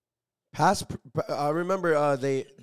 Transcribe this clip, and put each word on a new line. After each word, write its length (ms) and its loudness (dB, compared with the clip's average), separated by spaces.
past, 360 2
p-, 80 -10
p-, 180 -4
I 180 -2
remember, 440 0
uh, 220 2
they, 280 -2